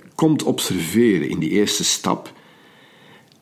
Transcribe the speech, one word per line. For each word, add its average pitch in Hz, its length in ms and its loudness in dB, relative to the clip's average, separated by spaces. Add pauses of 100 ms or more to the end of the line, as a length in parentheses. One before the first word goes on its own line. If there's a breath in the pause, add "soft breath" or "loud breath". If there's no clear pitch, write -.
(160)
komt 156 280 2
observeren 92 840 0
in - 100 -4
die 80 100 -2
eerste 98 340 0
stap, - 500 -4 (1080 soft breath)